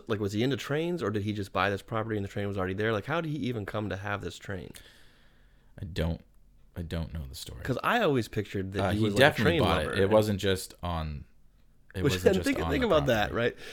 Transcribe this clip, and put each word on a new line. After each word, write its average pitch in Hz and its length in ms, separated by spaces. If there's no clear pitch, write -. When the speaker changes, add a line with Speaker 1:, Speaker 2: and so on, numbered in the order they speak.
Speaker 1:
Like, 104 140
was 98 100
he 104 120
into 135 120
trains, 165 480
or 101 60
did 104 140
he 104 100
just 101 180
buy 98 180
this 98 120
property 110 340
and 101 80
the 98 60
train 101 180
was 98 100
already 92 160
there? 107 200
Like, 101 120
how 151 140
did 165 120
he 151 60
even 113 280
come 107 240
to 92 80
have 101 240
this 95 160
train? - 340
Speaker 2:
I - 40
don't, 82 360
I 87 60
don't 82 300
know 80 140
the 67 80
story. - 280
Speaker 1:
'Cause 131 200
I 220 180
always 139 280
pictured 98 440
that 98 80
Speaker 2:
Uh, 98 100
Speaker 1:
he 104 80
Speaker 2:
he 107 60
Speaker 1:
was, 101 100
like, 110 40
a 131 60
Speaker 2:
definitely 143 320
Speaker 1:
train 143 60
Speaker 2:
bought 85 200
Speaker 1:
lover - 100
Speaker 2:
it. - 60
It 98 40
Speaker 1:
and 98 100
Speaker 2:
wasn't 107 260
just 95 420
on, 78 440
it 92 80
Speaker 1:
Which 143 100
Speaker 2:
wasn't 92 100
Speaker 1:
then 202 120
Speaker 2:
just 185 100
Speaker 1:
think, 277 160
Speaker 2:
on 165 100
Speaker 1:
think 262 100
Speaker 2:
the 240 60
Speaker 1:
about 151 200
that, 110 240
Speaker 2:
property. - 40
Speaker 1:
right? 117 200